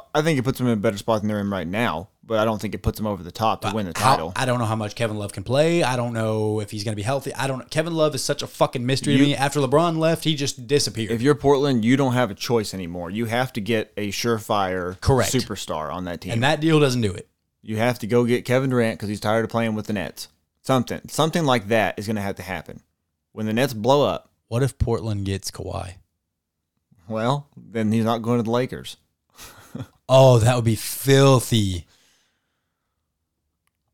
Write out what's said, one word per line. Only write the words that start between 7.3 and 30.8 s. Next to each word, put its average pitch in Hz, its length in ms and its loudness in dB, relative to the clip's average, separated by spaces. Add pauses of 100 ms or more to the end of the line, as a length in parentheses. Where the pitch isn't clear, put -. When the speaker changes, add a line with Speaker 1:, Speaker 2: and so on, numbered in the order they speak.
Speaker 2:
I 135 140 -4
don't. 127 240 -8
Kevin 160 220 -2
Love 156 200 2
is 120 80 -4
such - 180 -4
a - 60 -8
fucking 131 400 -2
mystery 135 280 0
to 131 40 4
Speaker 1:
You 139 120 6
Speaker 2:
me. 143 40 0
After 139 240 0
LeBron 156 400 2
left, 160 240 0
he 156 140 0
just 131 320 -6
disappeared. 113 420 0
Speaker 1:
If 113 120 0
you're 143 120 4
Portland, 135 500 2
you 127 120 6
don't 135 160 2
have 123 180 2
a 101 60 -8
choice 113 360 -2
anymore. 87 380 -8
You 110 160 -4
have 123 280 -2
to 117 60 -4
get 107 360 -2
a 104 160 -6
surefire 95 880 -2
Speaker 2:
Correct. 123 320 2
Speaker 1:
superstar 82 600 -4
on 90 120 -6
that 87 160 -8
team. 95 140 -8
Speaker 2:
And 117 100 0
that 151 160 0
deal 160 180 4
doesn't 127 240 2
do 98 100 0
it. - 160 -12 (340)
Speaker 1:
You 107 160 -6
have 120 200 0
to 113 80 -8
go 120 180 2
get 120 200 0
Kevin 131 260 0
Durant 117 300 0
'cause 104 80 -6
he's 104 100 -6
tired 110 260 0
of 104 60 -6
playing 113 240 -2
with 107 140 -6
the 110 40 -6
Nets. 90 360 -8 (340)
Something, 123 460 0
something 160 360 0
like 123 240 2
that 110 300 2
is 101 80 -8
gonna 107 160 -4
have 98 140 -6
to 95 60 -14
happen. 90 380 -10 (520)
When 107 120 -8
the 107 80 -2
Nets 127 220 0
blow 127 320 2
up 85 240 -4 (160)
Speaker 2:
What 120 160 -2
if 131 160 -2
Portland 104 480 -2
gets 98 240 -4
Kawhi? 90 440 -10 (1120)
Speaker 1:
Well, 117 480 -2
then 110 360 -4
he's 113 120 2
not 117 180 0
going 120 160 0
to 117 60 0
the 113 80 -4
Lakers. 120 440 -4 (400)
<laughs> - 480 -18 (240)
Speaker 2:
Oh, 131 300 10
that 120 160 4
would 120 100 0
be 113 120 2
filthy. 123 1080 4 (2000)